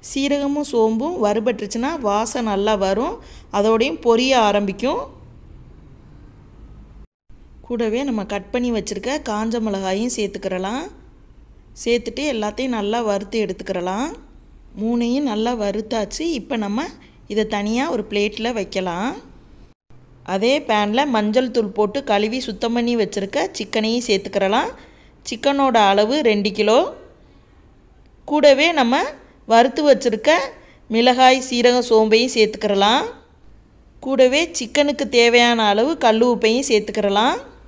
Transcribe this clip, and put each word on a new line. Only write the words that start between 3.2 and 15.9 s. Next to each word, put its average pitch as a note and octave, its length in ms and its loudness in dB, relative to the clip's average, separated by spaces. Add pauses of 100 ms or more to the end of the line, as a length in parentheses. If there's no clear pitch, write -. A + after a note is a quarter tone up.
அதோடையும் A3+ 480 2
பொரிய A#3+ 260 2 (160)
ஆரம்பிக்கும். G#3 540 -2 (2750)
கூடவே A#3 420 -2
நம்ம G#3+ 240 -2
கட் G3+ 220 -8
பண்ணி B3 220 0
வச்சிருக்க G#3 420 -4 (100)
காஞ்ச A3 380 -2
மிளகாயும் G3 500 -2
சேர்த்துக்கிறலாம். G3 680 -6 (1000)
சேர்த்துட்டு A#3+ 500 -2
எல்லாத்தையும் A3+ 460 -4
நல்லா G#3 220 -2 (100)
வறுத்து G3+ 340 -2
எடுத்துக்கிறலாம். F#3+ 640 -6 (720)
மூணையும் A#3+ 500 -2
நல்லா A3 220 -2 (120)
வறுத்தாச்சு. G#3+ 600 -4 (160)